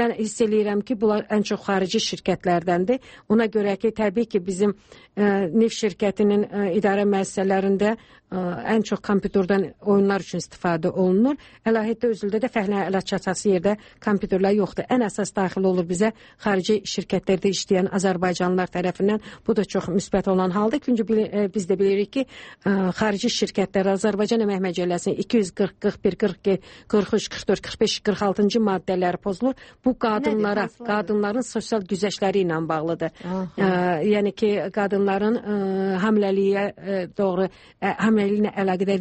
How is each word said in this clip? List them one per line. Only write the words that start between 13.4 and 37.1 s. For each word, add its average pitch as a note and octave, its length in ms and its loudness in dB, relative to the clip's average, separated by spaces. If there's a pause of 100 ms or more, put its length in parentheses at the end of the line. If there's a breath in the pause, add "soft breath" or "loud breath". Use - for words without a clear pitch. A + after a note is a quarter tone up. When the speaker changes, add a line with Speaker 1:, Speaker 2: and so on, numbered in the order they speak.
Speaker 1:
yerdə F#3+ 260 2 (300 loud breath)
kompüterlər G3 540 2
yoxdur. F3+ 260 -2
Ən B3 220 0
əsas G#3 260 -6
daxil F#3+ 320 -2
olur F3+ 220 0
bizə F#3+ 240 0 (320 loud breath)
xarici G3+ 420 0
şirkətlərdə F#3+ 640 -2
işləyən F#3+ 460 0
azərbaycanlılar F3+ 720 0
tərəfindən. F#3+ 520 0 (260 loud breath)
Bu A3+ 80 2
da G3+ 100 2
çox - 240 -2
müsbət G3 400 0
olan F#3 220 2
haldır. A3 340 0
Çünki A3+ 220 2
bili-, G#3+ 180 2
ə, G#3 280 -2
biz G3 120 -4
də F#3+ 140 0
bilirik G3 320 2
ki, C4+ 140 -2 (400 loud breath)
ə, F#3+ 280 2
xarici G#3+ 400 0
şirkətlər G3 640 0
Azərbaycan G#3 500 0
Əmək G3 220 0
Məcəlləsinin F3+ 560 -2
iki A#3 180 2
yüz F3+ 140 -2
qırx, G3 240 0
qırx - 240 -2
bir, F#3 120 2
qırx F#3+ 220 -2
iki, F#3+ 200 0 (340 loud breath)
qırx G#3 220 2
üç, G3+ 200 0
qırx - 160 -12
dörd, F#3+ 160 0
qırx - 140 -8
beş, G#3+ 260 0
qırx G#3 160 0
altıncı G3+ 380 2
maddələri F#3 580 0
pozulur. A#3 380 -4 (300 loud breath)
Bu B3+ 120 2
qadınlara, G#3+ 720 0
Speaker 2:
Nədir, - 100 -16
hansılardır? G#3+ 300 -2
Speaker 1:
qadınların G#3 400 0
sosial A3 340 -4
güzəştləri F#3+ 640 0
ilə E3 220 0
bağlıdır. D#3+ 440 -2 (140)
Speaker 2:
Aha. F#3 160 -4 (160)
Speaker 1:
Ə, G3 120 2 (360)
yəni G#3 300 2
ki, G#3+ 160 0 (240)
qadınların, G3+ 640 0
ə, G#3 180 -4 (460)
hamiləliyə, G3 640 2
ə, F#3+ 320 -6 (160)